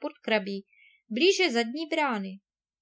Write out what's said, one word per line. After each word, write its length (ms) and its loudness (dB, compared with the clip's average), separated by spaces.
purtkrabí, 640 -4
blíže 420 4
zadní 360 -2
brány. 440 -2